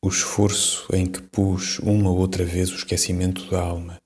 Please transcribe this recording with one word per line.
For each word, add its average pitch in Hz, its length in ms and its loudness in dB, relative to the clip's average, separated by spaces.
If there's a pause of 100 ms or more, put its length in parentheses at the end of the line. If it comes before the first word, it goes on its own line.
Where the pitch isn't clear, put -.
O 98 60 0
esforço - 880 0
em 92 100 2
que 92 160 -6
pus 95 580 -2
uma 104 300 4
ou 90 80 4
outra 92 280 2
vez 90 260 0
o - 40 -10
esquecimento 92 760 -2
da 92 80 0
alma 87 460 -6